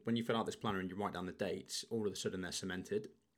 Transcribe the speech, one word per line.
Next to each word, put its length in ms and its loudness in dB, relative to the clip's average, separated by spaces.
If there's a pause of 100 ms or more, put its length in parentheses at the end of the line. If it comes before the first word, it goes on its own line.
when 120 4
you 80 2
fill 120 4
out 100 2
this 100 -2
planner 240 0
and 80 0
you 80 -6
write 160 0
down 140 -2
the 60 -2
dates, 580 -2
all 160 2
of 60 2
a 40 -8
sudden 240 -2
they're 120 -2
cemented, 560 0 (300)